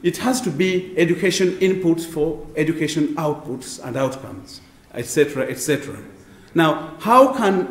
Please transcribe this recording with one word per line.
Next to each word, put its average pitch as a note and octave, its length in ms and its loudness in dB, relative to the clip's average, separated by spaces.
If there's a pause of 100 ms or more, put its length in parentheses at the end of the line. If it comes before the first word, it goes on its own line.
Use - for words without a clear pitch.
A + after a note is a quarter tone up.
it F3 160 0
has B3+ 240 0
to F3 100 -2
be F3+ 460 0
education F3 600 2
inputs F#3 460 2
for D3+ 400 -2 (100)
education D#3 600 0
outputs D3 680 -6
and B2+ 140 -6
outcomes, A2+ 640 -6 (320)
et A#2+ 120 -8
cetera, C#3 440 0
et - 100 -6
cetera. A#2+ 380 -4 (560)
Now, D#3 460 2
how B3+ 340 6
can G3 380 2